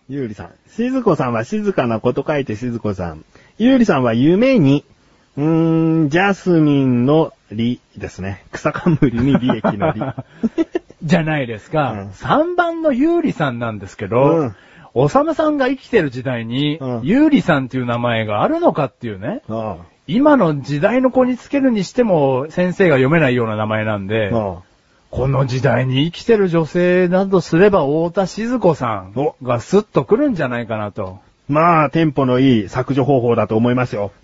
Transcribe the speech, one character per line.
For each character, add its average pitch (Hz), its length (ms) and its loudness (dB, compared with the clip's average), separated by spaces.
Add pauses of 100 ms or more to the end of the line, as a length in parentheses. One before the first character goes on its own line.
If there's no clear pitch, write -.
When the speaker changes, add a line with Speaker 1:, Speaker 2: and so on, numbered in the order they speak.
Speaker 1:
優 135 180 -6
里 104 80 -10
さ 87 100 -14
ん。 85 60 -20 (160)
静 254 340 -4
子 185 140 2
さ 131 120 -2
ん 120 60 -2
は 113 120 -2
静 208 260 -4
か 131 160 0
な 113 120 -2
子 123 140 0
と 139 140 -6
書 151 100 -2
い 135 80 -4
て 110 100 -6
静 117 240 -6
子 107 140 -4
さ 87 200 -8
ん。 78 100 -18 (340)
優 247 160 4
里 247 120 4
さ 175 140 2
ん 127 40 2
は 117 100 2
夢 196 460 4
に、 143 240 4 (540)
う 139 40 -6
ー 160 640 2
ん、 139 40 -2
ジ 165 100 0
ャ 196 140 2
ス 175 260 2
ミ 143 240 4
ン 123 220 2
の 151 280 2 (180)
り 113 280 -4 (180)
で 92 120 -10
す - 120 -14
ね。 95 300 -10
草 - 220 -6
冠 147 440 0
に - 220 2
利 220 180 0
益 208 200 -2
の 165 160 0
り。 107 80 -8 (540)
Speaker 2:
<laughs> - 480 -6
じ 165 140 2
ゃ 160 60 0
な 156 160 -2
い 127 80 -4
で 110 120 -10
す - 100 -20
か。 147 220 -2
Speaker 1:
う 110 40 -8 (120)
ん。 101 40 -14
Speaker 2:
三 277 440 -2
番 339 260 -2
の 311 100 2
優 320 300 0
里 254 100 -2
さ 147 180 -4
ん 117 100 -8
な 117 120 -4
ん 107 80 -10
で 95 80 -14
す - 80 -20
け 101 120 -8
ど、 113 160 2
Speaker 1:
う 156 220 2
ん。 107 100 -6 (540)
Speaker 2:
治 302 260 0
さ 311 140 0
ん 302 80 -2
が 262 100 0
生 269 140 -4
き - 80 -20
て 220 120 2
る 147 80 -4
時 123 140 -10
代 120 220 -4
に、 139 340 -2
Speaker 1:
う 135 60 -8 (140)
ん。 - 40 -6
Speaker 2:
優 254 220 2
里 285 160 4
さ 147 200 0
ん 131 40 -6
っ - 40 -10
て 131 80 -6
い 131 40 -2
う 123 40 -4
名 120 120 -2
前 117 280 -2
が 107 180 -2
あ 196 40 2
る 320 120 -2
の 311 140 2
か 143 120 -2
っ - 80 -10
て - 140 -12
い 107 60 -8
う 92 60 -12
ね。 165 280 -8
Speaker 1:
あ 110 320 -8
あ。 - 160 -20 (120)
Speaker 2:
今 277 300 2
の 156 240 0
時 143 200 -4
代 226 200 0
の 254 100 2
子 254 140 2
に 247 120 -2
つ - 120 -20
け 277 100 0
る 269 120 2
に 208 120 -2
し - 100 -10
て 247 100 0
も、 143 460 0
先 180 240 -2
生 185 160 2
が 147 60 4
読 131 140 2
め 165 100 2
な 143 100 2
い 123 60 0
よ 117 100 0
う - 20 -4
な 107 80 -4
名 107 100 -2
前 107 200 -2
な 107 120 -2
ん 98 100 -8
で、 107 260 -2
Speaker 1:
あ 101 260 -2
あ。 - 160 -20 (360)
Speaker 2:
こ 123 160 -2
の 135 180 0
時 123 160 -4
代 127 260 0
に 135 180 0
生 170 140 -8
き - 60 -18
て 233 100 4
る 196 120 2
女 165 180 0
性 180 420 2
な 185 180 0
ど 190 160 2
す - 160 -2
れ 202 120 6
ば、 185 160 2
太 165 260 -2
田 190 160 0
静 226 320 -6
子 175 160 2
さ 110 260 -4
ん 92 120 -18 (280)
が 123 180 -2
ス 190 200 0
ッ - 20 4
と 151 220 -2
く 208 140 2
る 294 120 0
ん 226 60 -2
じ 156 80 -4
ゃ 127 40 -2
な 120 120 -4
い 113 80 -8
か 113 100 -4
な 104 140 -6
と。 104 120 -8
Speaker 1:
お。 - 500 -10
ま 160 320 4
あ、 131 40 -4
テ 165 140 0
ン 151 80 2
ポ 135 140 0
の 127 140 2
い 123 260 4
い 87 40 -14
削 131 260 -4
除 131 100 2
方 135 160 2
法 117 140 2
だ 107 120 0
と 110 80 -2
思 120 160 2
い 123 40 0
ま 127 100 0
す 123 100 -8
よ。 101 160 -6 (120)